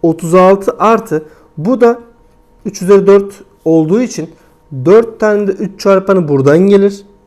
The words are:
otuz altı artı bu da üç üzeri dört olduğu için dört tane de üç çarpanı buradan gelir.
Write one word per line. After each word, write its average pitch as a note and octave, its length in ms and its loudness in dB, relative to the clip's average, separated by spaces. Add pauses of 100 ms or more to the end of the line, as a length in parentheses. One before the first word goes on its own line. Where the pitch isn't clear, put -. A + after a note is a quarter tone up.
otuz E3 320 -4
altı F#3+ 460 2
artı G#3+ 440 -2 (340)
bu G#3+ 240 -2
da A#3+ 180 2 (640)
üç G3 160 -12
üzeri F#3+ 260 2
dört G3+ 260 2 (320)
olduğu D#3+ 360 0
için E3+ 280 -8 (560)
dört A3+ 340 2
tane G#3 280 -2
de G3 40 -4
üç G3 280 -8
çarpanı F#3+ 480 0
buradan C#3+ 320 2
gelir. G3+ 460 0 (220)